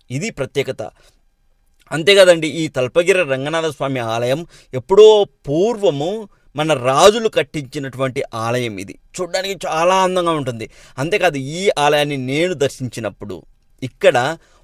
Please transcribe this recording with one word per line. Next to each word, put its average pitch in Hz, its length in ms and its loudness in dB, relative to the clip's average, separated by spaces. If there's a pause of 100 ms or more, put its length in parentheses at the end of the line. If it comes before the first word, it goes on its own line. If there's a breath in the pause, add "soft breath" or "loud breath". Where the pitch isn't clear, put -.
(160)
ఇది 190 220 -6
ప్రత్యేకత. 131 440 -6 (1120 soft breath)
అంతేకాదండి, 170 540 6 (120)
ఈ - 20 -2 (140)
తల్పగిరి 175 440 0 (100)
రంగనాథ 156 440 -4
స్వామి 135 260 -6 (120)
ఆలయం 123 280 -2 (380 soft breath)
ఎప్పుడో 202 260 8 (420)
పూర్వము 175 600 0 (500)
మన 156 160 0 (120)
రాజులు 208 480 4
కట్టించినటువంటి 135 840 -6 (240)
ఆలయం 120 280 -4 (100)
ఇది. 92 120 -18 (220)
చూడ్డానికి 185 380 -6 (100)
చాలా 170 320 2 (100)
అందంగా 180 320 0
ఉంటుంది. 117 280 -8 (360 soft breath)
అంతేకాదు, 170 360 -2 (200)
ఈ - 20 -8 (240)
ఆలయాన్ని 147 320 0 (140)
నేను 170 320 -2
దర్శించినప్పుడు 107 720 -8 (480)
ఇక్కడ 160 300 2 (480 soft breath)